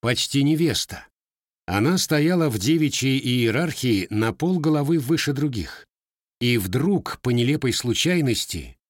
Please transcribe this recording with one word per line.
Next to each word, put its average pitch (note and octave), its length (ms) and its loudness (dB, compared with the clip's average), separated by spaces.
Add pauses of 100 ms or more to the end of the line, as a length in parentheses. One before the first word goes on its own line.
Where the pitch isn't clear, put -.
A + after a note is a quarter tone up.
почти B2 420 0
невеста, D3+ 640 -2 (580)
она G#2+ 320 2
стояла D#3+ 520 2
в A2 80 -2
девичьей C3+ 640 0
иерархии B2 880 0
на G#2+ 240 0
полголовы D#3+ 680 0
выше D3 340 0
других, B2+ 520 -4 (560)
и A#2+ 160 4
вдруг, B2+ 640 -2
по B2 80 -2
нелепой B2 420 2
случайности A#2+ 1080 -2 (100)